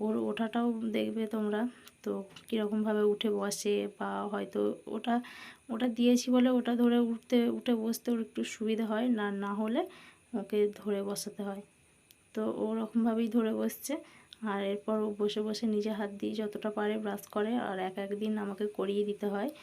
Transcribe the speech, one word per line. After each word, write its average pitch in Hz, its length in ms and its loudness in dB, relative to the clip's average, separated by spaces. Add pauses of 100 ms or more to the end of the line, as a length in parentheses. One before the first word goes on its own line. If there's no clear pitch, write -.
ওর 214 200 0
ওঠাটাও 226 480 0 (220)
দেখবে 220 360 0
তোমরা, 214 340 0 (420)
তো 202 100 -2 (320)
কীরকমভাবে 214 600 2
উঠে 208 260 4
বসে, 202 440 0 (200)
বা 196 140 -6 (200)
হয়তো 202 320 -2 (260)
ওটা, 220 280 -2 (540)
ওটা 233 200 0
দিয়েছি 240 420 4
বলে 254 200 6
ওটা 247 260 2
ধরে 240 240 6
উঠতে, 233 380 2 (120)
উঠে 226 240 0
বসতে 226 360 -2
ওর 233 100 2
একটু 220 240 -4
সুবিধা 220 420 -2
হয়, 220 220 0
না, 214 240 2
না 202 220 -4
হলে 220 280 0 (520)
ওকে 208 240 -2 (180)
ধরে 202 260 -2
বসাতে 202 400 -6
হয়। 196 200 -6 (720)
তো 214 100 -4 (160)
ওরকমভাবেই 226 720 2
ধরে 220 260 2
বসছে। 220 380 -2 (500)
আর 202 220 -2
এরপর 202 360 -2
ও 214 120 0
বসে 208 280 0
বসে 214 260 -2
নিজে 214 260 2
হাত 202 200 -4
দিয়ে 208 220 -4
যতটা 214 360 -4
পারে 208 280 0
ব্রাশ 202 280 -4
করে, 214 320 -2
আর 196 200 -2
এক 185 200 -4
এক 196 200 -4
দিন 214 200 0
আমাকে 202 300 -4
করিয়ে 202 360 0
দিতে 208 220 -4
হয়। 202 240 -2 (120)